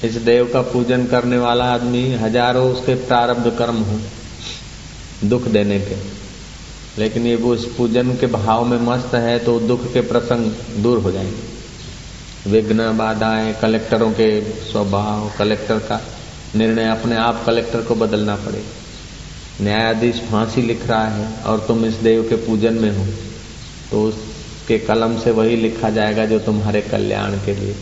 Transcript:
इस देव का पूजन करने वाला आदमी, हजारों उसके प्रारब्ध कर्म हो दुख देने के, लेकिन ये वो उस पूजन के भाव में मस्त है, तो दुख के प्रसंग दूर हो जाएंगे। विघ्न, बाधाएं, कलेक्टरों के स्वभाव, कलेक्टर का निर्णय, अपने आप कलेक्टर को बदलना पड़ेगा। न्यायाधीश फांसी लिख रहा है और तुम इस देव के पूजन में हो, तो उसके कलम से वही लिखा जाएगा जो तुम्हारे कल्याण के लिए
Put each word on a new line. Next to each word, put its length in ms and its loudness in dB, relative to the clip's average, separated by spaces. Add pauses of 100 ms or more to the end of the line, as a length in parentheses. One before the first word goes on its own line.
इस 60 -2
देव 380 4
का 80 4
पूजन 460 2
करने 320 2
वाला 260 2
आदमी, 500 0
हजारों 580 2
उसके 220 0
प्रारब्ध 640 2
कर्म 180 0
हो 240 0 (1200)
दुख 180 2
देने 380 2
के, 160 -4 (1000)
लेकिन 280 0
ये 100 4
वो 180 2
उस 220 -6
पूजन 340 2
के 160 0
भाव 380 2
में 140 2
मस्त 360 0
है, 240 2
तो 220 2
दुख 320 0
के 80 4
प्रसंग 520 0 (300)
दूर 160 4
हो 140 0
जाएंगे। 420 -6 (960)
विघ्न, 480 4
बाधाएं, 560 0
कलेक्टरों 580 2
के 400 2
स्वभाव, 840 -2
कलेक्टर 400 0
का 280 -4 (500)
निर्णय, 320 2
अपने 280 0
आप 300 0
कलेक्टर 360 0
को 120 0
बदलना 420 0
पड़ेगा। 480 -8 (760)
न्यायाधीश 540 2
फांसी 480 0
लिख 240 -2
रहा 220 2
है 340 -4
और 180 0
तुम 260 2
इस 80 0
देव 280 4
के 140 0
पूजन 380 2
में 240 0
हो, 80 -2 (840)
तो 180 2
उसके 680 -4
कलम 420 0
से 100 2
वही 260 4
लिखा 340 0
जाएगा 360 2
जो 120 2
तुम्हारे 420 0
कल्याण 520 -2
के 220 -2
लिए 280 -4